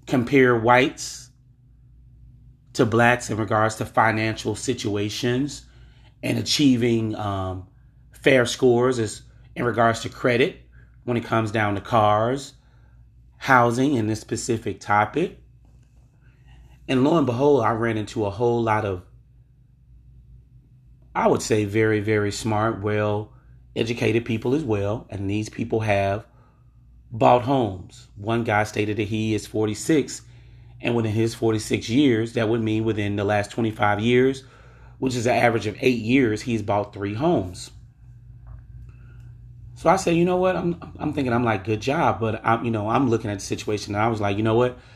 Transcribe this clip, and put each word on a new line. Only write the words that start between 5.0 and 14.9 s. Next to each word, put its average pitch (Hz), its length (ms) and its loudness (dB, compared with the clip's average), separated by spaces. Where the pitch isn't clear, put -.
and 120 160 -2
achieving, 113 800 2
um, 95 500 -6
fair 131 340 4
scores 123 540 2
as 107 220 -6
in 127 80 -6
regards 113 380 2
to 104 60 -8
credit 131 520 0
when 120 140 -2
it 113 80 -2
comes 113 260 -2
down 104 240 0
to 98 60 -4
cars, 110 720 2
housing, 127 600 2
and 107 100 -2
this 110 120 -4
specific 110 580 -6
topic. 107 600 0